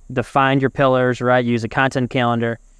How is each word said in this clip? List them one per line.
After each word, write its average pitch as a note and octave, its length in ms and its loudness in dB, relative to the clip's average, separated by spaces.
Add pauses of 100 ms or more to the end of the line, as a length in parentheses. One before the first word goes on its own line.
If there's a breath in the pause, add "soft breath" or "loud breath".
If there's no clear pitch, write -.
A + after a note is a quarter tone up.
(120)
defined C3+ 480 0
your C3 100 0
pillars, B2+ 500 0
right? B2 240 2
You A#2+ 80 0
use A#2 120 -2
a A2+ 40 -6
content C3 420 -2
calendar. A#2 480 -2 (220)